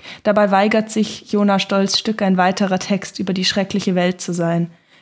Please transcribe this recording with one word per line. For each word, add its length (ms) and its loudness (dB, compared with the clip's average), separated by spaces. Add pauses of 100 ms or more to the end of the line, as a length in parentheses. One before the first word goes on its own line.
(240)
Dabei 260 2
weigert 400 2
sich 420 -4
Jonas 300 2
Stolls 380 0
Stück, 240 -2
ein 140 2
weiterer 420 2
Text 400 -4
über 140 -4
die 120 -2
schreckliche 480 -2
Welt 260 0
zu 140 -4
sein. 380 0 (300)